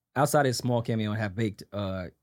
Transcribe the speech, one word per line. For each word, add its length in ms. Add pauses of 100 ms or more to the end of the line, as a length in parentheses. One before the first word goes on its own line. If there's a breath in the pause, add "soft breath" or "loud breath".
(160)
outside 300
his 120
small 240
cameo 300
on 60
Half 180
Baked, 360
uh, 360 (160)